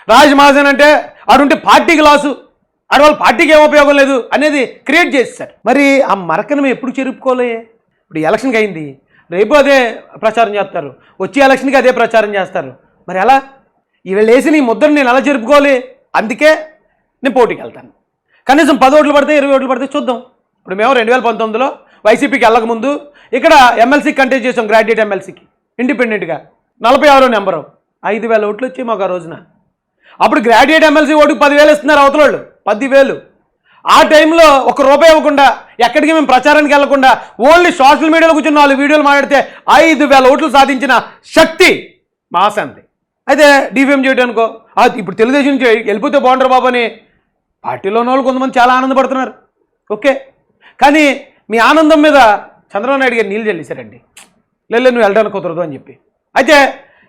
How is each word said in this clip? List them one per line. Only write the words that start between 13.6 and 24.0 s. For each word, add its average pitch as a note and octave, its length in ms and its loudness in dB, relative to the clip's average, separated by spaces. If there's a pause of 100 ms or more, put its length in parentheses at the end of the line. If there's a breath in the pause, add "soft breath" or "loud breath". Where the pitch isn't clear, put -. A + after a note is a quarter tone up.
ఈవేళ G#3 260 0
వేసిన C4+ 240 2
ఈ D#4 40 2
ముద్రను B3+ 340 0
నేను C#4 160 0
ఎలా C4 100 2
చెరుపుకోవాలి? C#4 640 0 (320)
అందుకే A3 400 0 (680)
నేను B3+ 80 -2
పోటీకి A3+ 300 -2
వెళ్తాను. - 280 -20 (580)
కనీసం D4 280 2
పది C4 200 2
ఓట్లు D4 180 2
పడితే, D4 240 0
ఇరవై C#4 180 0
ఓట్లు C4+ 120 -2
పడితే C4 280 -6
చూద్దాం. A#3+ 220 -6
ఇప్పుడు - 580 -18
మేము A3+ 180 0
రెండు A3+ 180 -2
వేల B3+ 100 0
పంతొమ్మిదిలో A3+ 540 -4 (300 soft breath)
వైసీపీకి A#3 400 0
వెళ్ళకముందు A3+ 560 -2 (320 soft breath)
ఇక్కడ C4 440 4
ఎంఎల్సీ C4 340 0